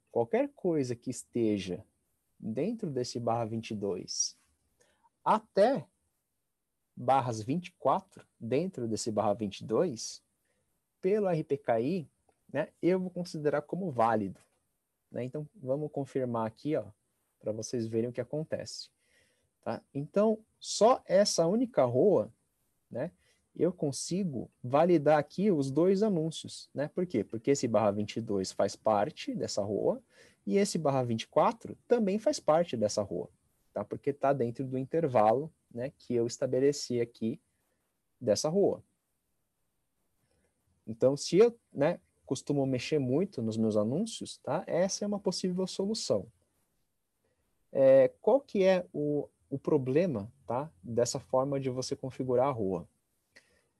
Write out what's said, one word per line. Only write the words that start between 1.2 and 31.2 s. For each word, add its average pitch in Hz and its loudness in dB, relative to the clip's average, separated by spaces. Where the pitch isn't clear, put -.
dentro 170 -6
desse 123 -6
barra 117 -2
vinte 113 -8
e 113 -4
dois - -6
até 208 2
barras 123 0
vinte 151 -4
e - -18
quatro - -4
dentro 127 -4
desse 110 -4
barra 104 0
vinte 101 -4
e 87 -14
dois, 156 -2
pelo 196 0
R 156 0
P 139 -2
K 113 0
I, 143 -2
né, 143 -2
eu 180 2
vou 185 -6
considerar 151 -2
como 180 -6
válido. 113 0
Né? - -8
Então, 151 -10
vamos 143 -4
confirmar 127 -2
aqui, - -4
ó, 117 -4
pra 107 -6
vocês 113 -6
verem 113 -2
o 123 -10
que 127 -6
acontece. - -8
Tá? 110 -6
Então, 202 0
só - 2
essa 180 4
única 214 2
roa, 123 4
né, 147 -6
eu 165 2
consigo 165 -4
validar 151 4
aqui 185 0
os 139 0
dois 180 4
anúncios, 165 -4
né? 139 -4
Por 175 -4
quê? 123 -2
Porque 113 -2
esse 143 2
barra 110 4
vinte 104 -4
e 120 -4
dois 101 -2
faz - -2
parte 110 0
dessa - -4
roa 110 -2
e 202 0
esse 202 0
barra 139 0
vinte 117 -2